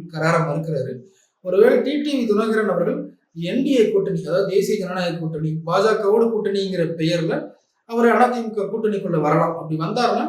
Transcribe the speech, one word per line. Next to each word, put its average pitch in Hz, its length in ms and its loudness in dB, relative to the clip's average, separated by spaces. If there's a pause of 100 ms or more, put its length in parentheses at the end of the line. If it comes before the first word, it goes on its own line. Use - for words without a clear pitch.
கராரா 160 320 2
மறுக்கிறாரு. 151 520 -4 (520)
ஒருவேளை 214 360 4
டி 277 160 -2
டி 294 140 -4
வி 254 140 0
தினகரன் 214 460 0
அவர்கள் 170 280 -2 (420)
என் 214 220 -2
டி 294 80 2
ஏ 240 120 6
கூட்டணி, 175 380 0
அதாவது 180 280 0
தேசிய 208 280 2
ஜனநாயக 180 400 -4
கூட்டணி, 156 340 -4 (120)
பா 170 140 -2
ஜ 214 180 4
கவோடு 220 300 2
கூட்டணிங்கிற 196 580 -2 (100)
பெயர்ல 165 400 0 (560)
அவர் 233 220 4
அ 233 160 6
தி 240 120 -2
மு 226 100 -6
க 208 160 -4
கூட்டணிக்குள்ள 190 540 -2
வரலாம். 160 360 2
அப்படி 156 220 -6
வந்தாருன்னா 226 520 0